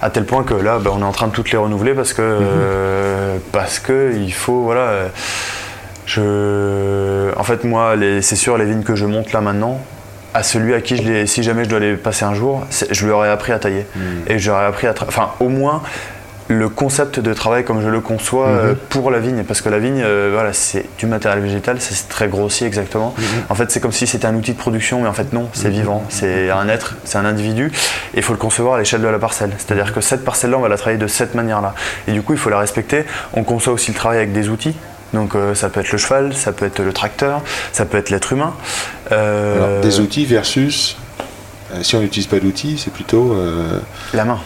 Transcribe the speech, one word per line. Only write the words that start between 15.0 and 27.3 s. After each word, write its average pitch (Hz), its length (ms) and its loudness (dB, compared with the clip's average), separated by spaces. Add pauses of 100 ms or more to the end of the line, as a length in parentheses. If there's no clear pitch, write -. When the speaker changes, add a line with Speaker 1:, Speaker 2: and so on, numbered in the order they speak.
Speaker 1:
enfin, 110 220 0 (100)
au 127 100 4
moins, 139 320 0 (680)
le 110 200 2
concept 135 540 0
de 110 120 2
travail 120 300 2
comme 113 180 0
je 107 60 0
le 113 140 2
conçois, 117 480 0
Speaker 2:
Mhm. 127 100 4
Speaker 1:
euh, 110 140 4 (160)
pour 135 200 0
la 120 100 4
vigne, 117 240 0
parce - 180 -2
que 110 80 0
la 104 100 2
vigne, 131 240 0
euh, 101 300 2
voilà, 107 180 2
c'est - 340 -2 (120)
du - 80 -4
matériel 107 360 2
végétal, 101 380 0
c'est, - 140 -6
c'est - 160 -6
très - 180 0
grossier 101 400 0
exactement. 107 500 -2
Speaker 2:
Mhm. 113 60 -2 (260)
Speaker 1:
En 104 60 0
fait, 117 160 0
c'est - 80 0
comme 113 140 0
si - 120 0
c'était 113 220 0
un 110 80 2
outil 113 160 -2
de 120 60 -4
production, 117 440 0
mais 117 60 0
en 101 60 0
fait - 180 -4
non, 120 220 -2
c'est - 160 0
Speaker 2:
Mhm. 98 40 0
Speaker 1:
vivant, 104 360 0
c'est 92 400 0
un 98 180 2
être, 113 280 -2 (100)
c'est - 120 -2
un 101 80 2
individu, 110 460 0 (420)